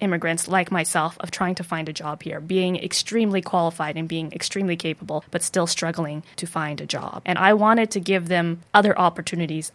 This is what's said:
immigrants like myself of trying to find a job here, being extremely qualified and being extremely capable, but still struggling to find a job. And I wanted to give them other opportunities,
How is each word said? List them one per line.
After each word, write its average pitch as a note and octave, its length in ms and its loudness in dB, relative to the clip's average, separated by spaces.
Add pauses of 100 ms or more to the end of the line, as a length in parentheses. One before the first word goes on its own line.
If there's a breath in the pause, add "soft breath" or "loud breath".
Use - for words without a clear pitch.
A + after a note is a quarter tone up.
immigrants E3 480 0
like F3+ 240 0
myself E3 480 0
of F3 100 -8
trying F3+ 240 -2
to F3+ 80 -6
find D#3+ 260 -4
a D#3 40 -8
job D3+ 320 -8
here, D#3 160 -8
being F3+ 360 0
extremely G#3 640 0
qualified E3+ 560 0
and D#3+ 120 -4
being D#3+ 240 -4
extremely F3+ 440 -2
capable, D#3 540 -6
but F3 100 -4
still F3 280 0
struggling D#3+ 540 -2 (120 soft breath)
to - 120 -8
find D3+ 340 -4
a D3 60 -10
job. - 380 -6
And F3+ 140 0
I F#3+ 160 8
wanted A3 380 4
to G3+ 80 -2
give F3+ 260 0
them E3+ 340 0 (140)
other G#3 240 6
opportunities, E3+ 760 0